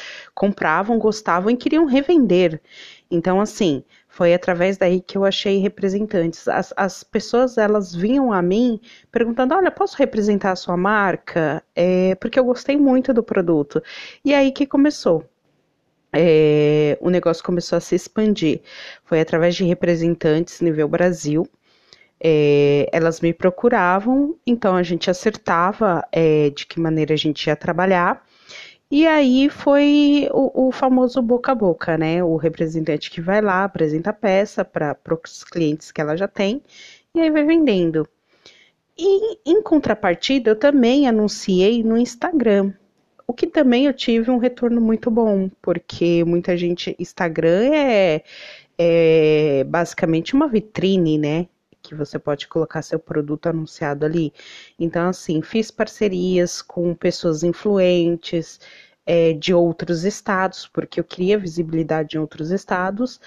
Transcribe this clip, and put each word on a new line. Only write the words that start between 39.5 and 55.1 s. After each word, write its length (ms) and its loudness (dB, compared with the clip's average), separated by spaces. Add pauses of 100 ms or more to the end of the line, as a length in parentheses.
contrapartida, 880 0
eu 60 4
também 520 4
anunciei 760 0
no 140 0
Instagram, 760 0 (560)
o 20 -4
que 140 -2
também 400 2
eu 80 0
tive 340 0
um 100 2
retorno 420 0
muito 280 0
bom, 400 0 (140)
porque 640 0
muita 320 0
gente, 420 -4
Instagram 720 0
é, 520 2 (520)
é 920 4
basicamente 640 -2
uma 140 2
vitrine, 680 0
né? 300 -2 (340)
Que 140 -20
você 240 -8
pode 300 -6
colocar 340 -4
seu 160 -6
produto 480 -6
anunciado 580 -6
ali. 280 -2 (440)
Então, 320 -2
assim, 340 -4